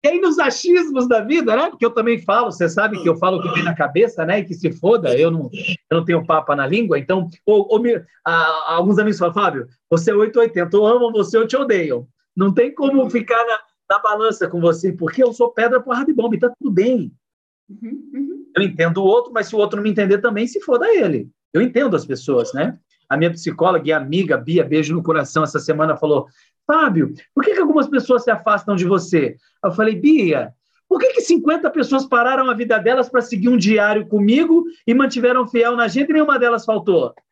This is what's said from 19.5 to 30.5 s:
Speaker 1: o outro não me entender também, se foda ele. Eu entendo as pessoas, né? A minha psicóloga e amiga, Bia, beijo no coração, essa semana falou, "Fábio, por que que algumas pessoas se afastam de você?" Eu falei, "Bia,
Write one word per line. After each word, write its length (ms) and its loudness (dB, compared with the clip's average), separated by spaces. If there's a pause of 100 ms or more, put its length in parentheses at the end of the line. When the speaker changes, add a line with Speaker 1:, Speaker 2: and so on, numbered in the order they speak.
Speaker 1:
o 40 0
outro 180 -2
não 60 -6
me 80 -2
entender 260 2
também, 300 -2
se 140 -8
foda 320 0
ele. 360 0 (240)
Eu 80 2
entendo 340 0
as 100 -2
pessoas, 480 -2
né? 240 -4 (300)
A 100 -2
minha 140 2
psicóloga 560 -2
e 60 0
amiga, 440 -2
Bia, 260 0
beijo 320 0
no 80 -4
coração, 400 0
essa 160 -4
semana 380 -2
falou, 300 0 (380)
"Fábio, 480 2 (220)
por 80 0
que 100 2
que 60 -2
algumas 280 2
pessoas 360 0
se 80 0
afastam 440 -2
de 100 -2
você?" 500 0 (280)
Eu 100 0
falei, 220 0
"Bia, 580 2 (340)